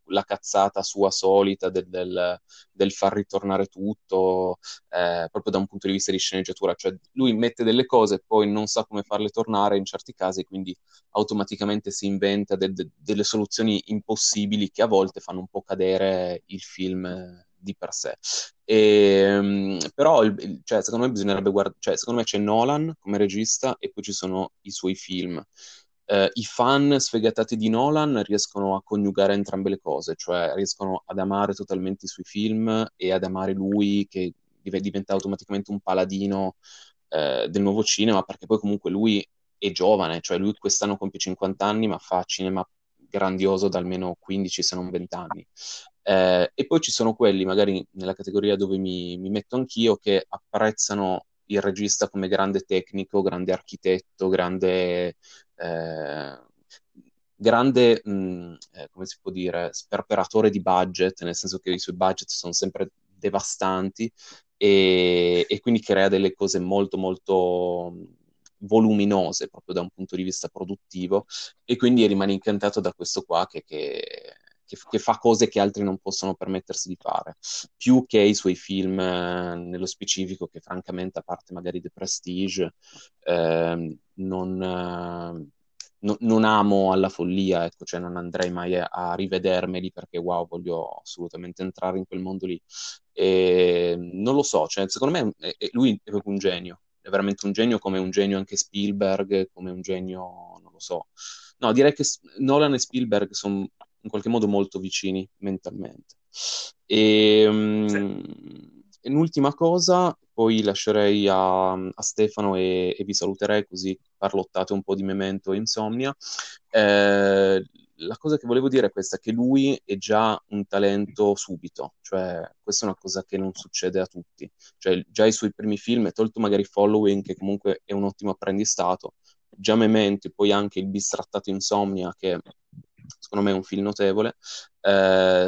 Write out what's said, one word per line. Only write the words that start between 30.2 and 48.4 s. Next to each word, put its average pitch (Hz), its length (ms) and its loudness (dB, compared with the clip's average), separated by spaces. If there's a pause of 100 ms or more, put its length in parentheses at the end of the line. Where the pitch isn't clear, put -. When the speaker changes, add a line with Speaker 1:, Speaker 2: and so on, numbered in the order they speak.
Speaker 1:
riescono 95 500 -4
ad 95 140 -8
amare 98 340 0
totalmente 95 520 -6
i - 40 -10
suoi - 160 -14
film 110 600 -2 (100)
e 92 160 -2
ad 92 120 0
amare 95 300 -4
lui 101 560 0
che 92 240 -6 (280)
div-, 98 180 -6
diventa 98 340 -6
automaticamente 98 580 -6
un 101 100 -6
paladino, 95 760 -2 (540)
eh, 67 400 -2
del 98 120 -2
nuovo 101 220 2
cinema, 104 400 2
perché - 240 -14
poi 110 120 2
comunque 101 300 -4
lui 101 360 0 (320)
è 101 140 -4
giovane, 87 500 2
cioè 87 180 -4
lui 101 180 0
quest'anno 101 400 -2
compie 95 220 -8
cinquanta 95 480 -4
anni, 107 200 0
ma 92 120 -2
fa 90 260 -2
cinema 95 420 -4 (300)
grandioso 95 720 0
da 92 100 0
almeno 90 420 -4
quindici, 95 440 -4
se - 120 -2
non 90 140 -6
venti 90 260 -8
anni. 85 300 -12 (580)
Eh, 92 500 4
e 135 120 -2
poi 165 160 2
ci - 100 -4
sono 113 220 0
quelli, 98 320 4
magari 95 460 2
nella 95 240 -6
categoria 101 400 0